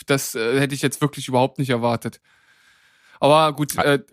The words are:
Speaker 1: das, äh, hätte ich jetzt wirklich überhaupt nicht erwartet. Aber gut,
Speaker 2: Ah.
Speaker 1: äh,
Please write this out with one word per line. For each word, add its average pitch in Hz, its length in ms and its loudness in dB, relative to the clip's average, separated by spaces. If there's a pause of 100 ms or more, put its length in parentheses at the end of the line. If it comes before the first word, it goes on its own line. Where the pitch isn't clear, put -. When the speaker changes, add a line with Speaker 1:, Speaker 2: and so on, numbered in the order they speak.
Speaker 1:
das, 135 260 -2
äh, 120 260 -2
hätte 139 140 0
ich 135 80 -8
jetzt 135 180 -2
wirklich 139 280 -4
überhaupt 127 320 0
nicht 131 100 -4
erwartet. 117 520 -4 (1000)
Aber 151 340 4
gut, 147 240 -6
Speaker 2:
Ah. 156 60 4
Speaker 1:
äh, 143 300 2